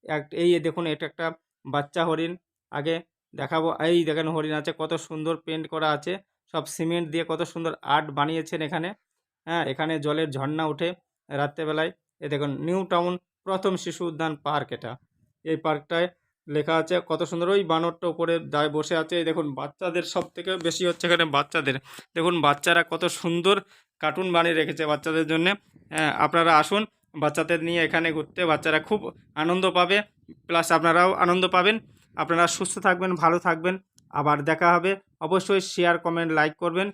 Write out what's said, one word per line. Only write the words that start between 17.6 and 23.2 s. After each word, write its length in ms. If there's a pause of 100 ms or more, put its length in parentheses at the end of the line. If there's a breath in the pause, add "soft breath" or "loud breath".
বানরটা 440
উপরে 320
দাঁড়িয়ে 380
বসে 200
আছে। 200
এই 80
দেখুন 280
বাচ্চাদের 600
সব 200
থেকে 240
বেশি 280
হচ্ছে 220
এখানে 180
বাচ্চাদের। 500 (380 loud breath)
দেখুন 280
বাচ্চারা 420
কত 220
সুন্দর 500 (460 soft breath)